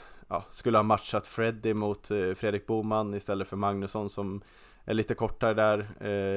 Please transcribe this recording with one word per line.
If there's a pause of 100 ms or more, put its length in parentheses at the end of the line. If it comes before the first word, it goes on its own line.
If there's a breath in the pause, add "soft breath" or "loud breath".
(280 soft breath)
ja,
skulle
ha
matchat
Freddy
mot,
eh,
Fredrik
Boman
istället
för
Magnusson
som (440 soft breath)
är
lite
kortare
där. (580)